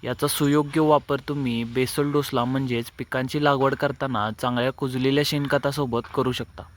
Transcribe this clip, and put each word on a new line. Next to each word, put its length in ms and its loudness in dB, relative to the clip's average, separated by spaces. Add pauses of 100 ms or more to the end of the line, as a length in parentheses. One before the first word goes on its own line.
याचा 240 -2
सुयोग्य 540 2
वापर 380 4
तुम्ही 440 -2
बेसल 480 -2
डोसला 340 0
म्हणजेच 520 -2
पिकांची 460 -4
लागवड 320 4
करताना 560 -2
चांगल्या 400 0
कुजलेल्या 540 0
शेणखतासोबत 720 0 (160)
करू 160 0
शकता. 320 -8 (140)